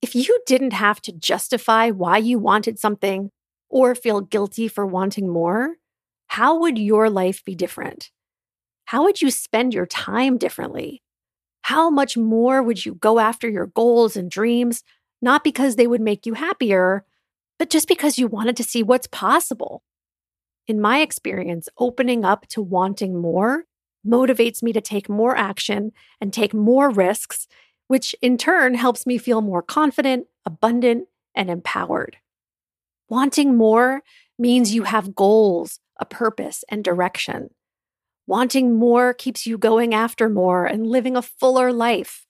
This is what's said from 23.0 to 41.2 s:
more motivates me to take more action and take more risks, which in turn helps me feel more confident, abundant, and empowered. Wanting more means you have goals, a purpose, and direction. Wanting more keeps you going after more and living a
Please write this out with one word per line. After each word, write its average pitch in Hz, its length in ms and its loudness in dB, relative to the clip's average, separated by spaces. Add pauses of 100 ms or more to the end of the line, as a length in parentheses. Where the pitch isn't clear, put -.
more 190 480 0 (400)
motivates 233 580 2
me 233 80 0
to 220 80 0
take 208 300 -6
more 220 260 0
action 208 560 -4 (300)
and 202 100 -4
take 208 220 -2
more 247 360 4
risks, 196 580 -2 (400)
which - 340 -2
in 247 160 2
turn 277 380 2
helps 240 300 0
me 247 120 -2
feel 226 240 0
more 185 200 -2
confident, 269 680 0 (180)
abundant, 233 640 0 (260)
and 185 140 -4
empowered. 170 680 -6 (920)
Wanting 269 480 2
more 233 460 4 (360)
means 240 340 4
you 226 100 0
have 196 320 -2
goals, 196 680 2 (180)
a - 60 -8
purpose, - 640 -6
and 214 120 -6
direction. 180 680 -4 (800)
Wanting 247 460 2
more 240 380 4
keeps - 340 -8
you 226 100 -6
going 226 360 2
after 220 340 0
more 180 380 2
and 220 200 -2
living 254 300 0
a 247 60 0